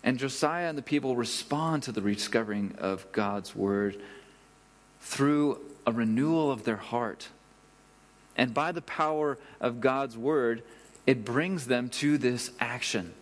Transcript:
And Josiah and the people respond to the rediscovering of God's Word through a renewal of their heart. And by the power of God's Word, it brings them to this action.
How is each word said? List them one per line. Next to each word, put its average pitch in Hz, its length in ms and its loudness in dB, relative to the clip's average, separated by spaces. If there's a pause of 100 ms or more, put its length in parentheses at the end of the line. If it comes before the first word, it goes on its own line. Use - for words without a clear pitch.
And 123 160 0
Josiah 156 480 0
and 151 120 -4
the 127 40 -8
people 139 320 0
respond 147 680 0
to 123 100 -6
the 107 80 -2
rediscovering 104 800 0
of 95 340 -2
God's 101 420 -2
Word 101 460 0 (1000)
through 147 580 2 (260)
a 117 60 4
renewal 135 580 4
of 107 140 -4
their 110 140 0
heart. 117 500 -4 (1040)
And 123 200 0
by 156 180 0
the 165 80 -6
power 151 560 0 (240)
of 120 220 -2
God's 131 340 2
Word, 120 460 0 (440)
it 127 160 4
brings 147 440 -2
them 123 240 0
to 147 260 2
this 123 420 0
action. 120 640 -2